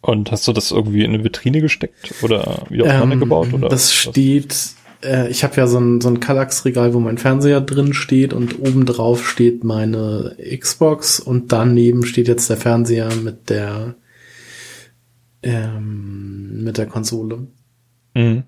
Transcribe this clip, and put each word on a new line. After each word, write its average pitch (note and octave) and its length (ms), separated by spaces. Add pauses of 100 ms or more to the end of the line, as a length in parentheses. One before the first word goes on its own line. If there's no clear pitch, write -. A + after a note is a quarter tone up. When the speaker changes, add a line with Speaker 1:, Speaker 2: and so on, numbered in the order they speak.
Speaker 1:
Und G#2+ 300
hast A2 160
du B2+ 40
das A2 200
irgendwie G#2+ 340
in A2 80
eine A2 100
Vitrine C3 380
gesteckt - 600
oder - 480
wieder - 140
Speaker 2:
Ähm, D3 80
Speaker 1:
auseinandergebaut, C3 600
oder C3 160
Speaker 2:
das B2+ 140
Speaker 1:
was? - 100
Speaker 2:
steht, C#3 800 (300)
äh, B2+ 280
ich C3 160
hab C3+ 100
ja C3 100
so B2 140
ein, A#2+ 220
so B2 80
ein A#2+ 100
Kallax-Regal, B2+ 760
wo A#2+ 60
mein A2+ 180
Fernseher C#3 440
drin C#3 320
steht, C3 400
und A#2+ 260
oben C3 260
drauf A#2+ 400
steht A#2+ 380
meine A2 720 (240)
Xbox - 640
und B2 320
daneben A#2+ 520
steht A#2+ 220
jetzt A#2+ 220
der - 80
Fernseher A#2 580
mit A2+ 340
der, G#2+ 460 (1500)
ähm, G#2 1200
mit A2 120
der A2 100
Konsole. A2 600 (680)
Speaker 1:
Mhm. A#2+ 340